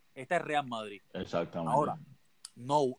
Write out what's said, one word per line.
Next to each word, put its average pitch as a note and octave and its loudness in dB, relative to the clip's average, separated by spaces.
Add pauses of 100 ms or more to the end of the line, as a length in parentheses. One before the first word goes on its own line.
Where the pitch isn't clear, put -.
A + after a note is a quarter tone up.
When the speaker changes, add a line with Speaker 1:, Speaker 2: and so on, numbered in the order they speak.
(140)
Speaker 1:
está C3+ -2
el D#3+ 0
Real D3 2
Madrid. A2 -6 (100)
Speaker 2:
Exactamente. F2 -2
Speaker 1:
Ahora, C3 4 (560)
no, C3 2